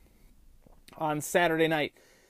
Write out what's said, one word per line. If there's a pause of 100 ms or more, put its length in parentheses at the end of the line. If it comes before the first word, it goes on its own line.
(1000)
on
Saturday
night. (360)